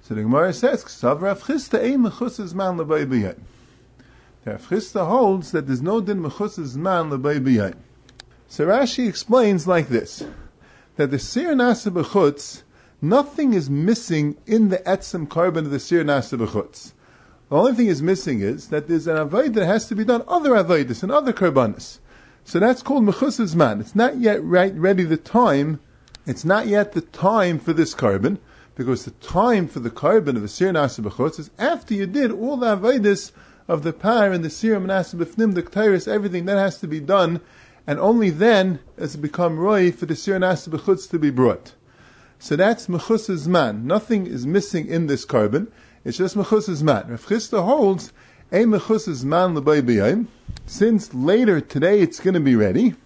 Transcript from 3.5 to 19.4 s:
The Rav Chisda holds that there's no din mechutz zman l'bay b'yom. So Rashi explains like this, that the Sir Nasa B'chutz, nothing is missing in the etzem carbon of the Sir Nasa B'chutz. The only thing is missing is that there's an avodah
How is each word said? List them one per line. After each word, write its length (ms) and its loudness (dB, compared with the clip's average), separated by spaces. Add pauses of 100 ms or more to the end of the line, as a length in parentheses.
The 80 -8
Rav 180 -12
Chisda 380 -4
holds 440 0
that 160 -4
there's 160 -2
no 180 -2
din 200 -4
mechutz 380 -8
zman 520 -4
l'bay 280 -2
b'yom. 360 0 (760)
So 160 -4
Rashi 420 0
explains 600 2
like 200 2
this, 380 -4 (720)
that 140 0
the 80 -2
Sir 340 -4
Nasa 400 0
B'chutz, 680 0 (400)
nothing 500 2
is 160 0
missing 680 0 (100)
in 220 4
the 100 0
etzem 500 -4
carbon 360 0
of 60 -6
the 80 -4
Sir 240 0
Nasa 360 -2
B'chutz. 540 -6 (560)
The 60 -2
only 180 4
thing 120 2
is 160 0
missing 400 -2
is 280 -6
that 180 -4
there's 180 -2
an 120 -2
avodah 360 -2